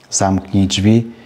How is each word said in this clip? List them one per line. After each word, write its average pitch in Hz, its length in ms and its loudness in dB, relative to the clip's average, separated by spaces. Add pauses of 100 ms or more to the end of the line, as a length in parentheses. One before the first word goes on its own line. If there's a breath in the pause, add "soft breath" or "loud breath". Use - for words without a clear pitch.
zamknij 98 580 0
drzwi 110 440 0 (140 loud breath)